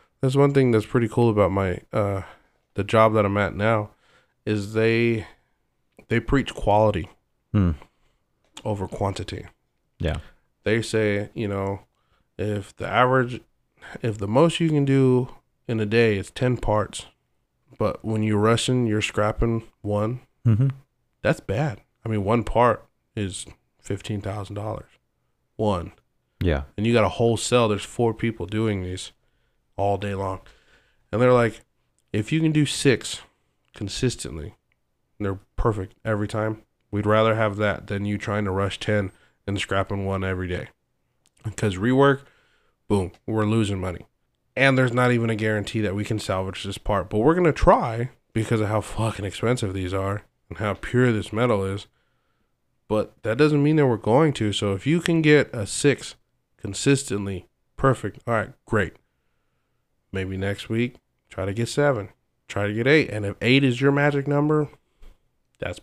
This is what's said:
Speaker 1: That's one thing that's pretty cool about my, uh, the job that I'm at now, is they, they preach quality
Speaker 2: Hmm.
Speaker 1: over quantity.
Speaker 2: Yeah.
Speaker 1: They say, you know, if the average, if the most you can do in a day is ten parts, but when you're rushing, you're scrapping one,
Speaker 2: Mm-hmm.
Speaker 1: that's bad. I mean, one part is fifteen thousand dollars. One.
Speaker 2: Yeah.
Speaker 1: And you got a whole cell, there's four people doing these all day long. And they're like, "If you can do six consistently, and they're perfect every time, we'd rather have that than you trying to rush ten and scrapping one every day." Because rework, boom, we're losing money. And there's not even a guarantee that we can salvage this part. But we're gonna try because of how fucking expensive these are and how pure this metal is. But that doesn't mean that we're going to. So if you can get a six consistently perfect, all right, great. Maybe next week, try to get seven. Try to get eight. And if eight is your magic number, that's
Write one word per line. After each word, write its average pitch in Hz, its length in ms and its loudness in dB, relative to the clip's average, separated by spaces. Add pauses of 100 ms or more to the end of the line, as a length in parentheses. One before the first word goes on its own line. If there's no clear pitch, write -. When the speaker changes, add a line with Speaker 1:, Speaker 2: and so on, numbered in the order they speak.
(220)
Speaker 1:
That's 131 140 0
one 139 180 4
thing 131 160 4
that's 110 160 4
pretty 120 220 0
cool 120 240 2
about 101 200 4
my, 95 280 -2 (120)
uh, 101 300 -2 (560)
the 101 80 0
job 110 300 4
that 104 100 4
I'm 98 120 0
at 98 180 0
now, 107 340 0 (560)
is 104 280 -4
they, 113 540 0 (800)
they 117 140 0
preach - 340 -2
quality 104 540 0 (420)
Speaker 2:
Hmm. 95 200 2 (920)
Speaker 1:
over 98 240 -6
quantity. 95 600 -6 (520)
Speaker 2:
Yeah. 78 180 -2 (460)
Speaker 1:
They 113 180 0
say, 104 520 -2
you 110 140 -4
know, 98 340 -4 (560)
if 101 380 -6
the - 120 -8
average, 123 540 2 (600)
if 110 160 -4
the 98 100 -6
most 151 320 4
you 165 100 2
can 143 160 2
do 131 440 4 (380)
in 113 120 -2
a 107 60 0
day 110 320 4
is 95 140 -6
ten 127 260 0
parts, - 500 -2 (680)
but - 280 -4
when 110 180 0
you're 107 160 2
rushing, 117 480 2
you're 107 140 0
scrapping 113 600 -2 (180)
one, 104 400 -4 (240)
Speaker 2:
Mm-hmm. 117 240 4 (520)
Speaker 1:
that's 156 200 0
bad. 117 400 -4 (240)
I 113 40 -6
mean, 107 140 -2
one 110 200 0
part 117 420 2 (300)
is 98 300 -6 (360)
fifteen 101 400 -8
thousand 101 340 -10
dollars. 107 340 -10 (680)
One. 98 340 -2 (480)
Speaker 2:
Yeah. 76 240 2 (140)
Speaker 1:
And 104 80 -2
you 117 80 2
got 113 100 4
a 92 140 2
whole 117 200 2
cell, 120 300 2
there's 104 160 -2
four 117 300 -2
people 113 320 -4
doing 107 380 -2
these 92 280 -10 (640)
all 101 220 0
day 101 180 -6
long. 95 260 -6 (720)
And 107 100 0
they're 123 120 6
like, 117 280 2 (520)
"If 107 180 -2
you 156 80 2
can 160 120 2
do 151 140 2
six - 560 0 (520)
consistently, 82 840 -6 (600)
and 104 80 -6
they're 98 140 -4 (160)
perfect 101 400 -2 (100)
every 107 220 -2
time, 110 340 -4 (300)
we'd 101 140 -2
rather 110 300 4
have 107 220 0
that 104 300 -2
than 101 180 -6
you 104 120 -2
trying 104 280 -4
to 95 60 -4
rush 98 280 -2
ten 104 320 -2 (340)
and 98 140 -4
scrapping 98 460 -2
one 95 180 -2
every 92 240 -4
day." 87 220 -8 (760)
Because 104 340 -4
rework, 135 440 4 (680)
boom, 95 240 0 (140)
we're 110 200 0
losing 104 360 0
money. 92 240 -8 (500)
And 131 220 4
there's 127 160 2
not 123 180 4
even 117 180 0
a 113 60 -2
guarantee 107 460 -2
that 98 140 -2
we 104 100 -4
can 107 140 -2
salvage 95 440 -6
this 98 140 -8
part. 98 320 -4
But 107 100 0
we're 143 160 4
gonna 175 180 4
try 131 560 2 (240)
because 110 280 0
of 104 80 0
how 107 120 0
fucking 104 440 -6
expensive 110 480 -4
these 92 200 -6
are 98 300 -4 (260)
and 90 100 -14
how 104 160 -2
pure 123 360 0
this 104 220 -4
metal 110 300 0
is. 98 240 -6 (1000)
But - 360 -2
that 110 140 -2
doesn't 147 260 4
mean 151 140 2
that 139 100 4
we're 117 100 2
going 135 360 4
to. 104 200 -2
So 101 200 -2
if 98 140 -6
you 160 140 2
can 165 200 0
get 147 320 4
a 110 140 -6
six - 480 -2 (420)
consistently 101 920 -4 (300)
perfect, 123 500 0
all 117 60 0
right, 107 180 -2 (140)
great. 98 280 0 (1200)
Maybe 95 260 -4
next 98 320 -6
week, 117 260 -2 (340)
try 95 160 -6
to 98 80 -2
get 117 160 -4
seven. 135 400 0 (380)
Try 101 200 -2
to 104 60 -2
get 117 140 0
eight. 147 220 6
And 104 160 -6
if 101 160 -4
eight 131 220 4
is 123 180 2
your 139 100 4
magic 143 360 0
number, 147 420 0 (880)
that's 90 240 -8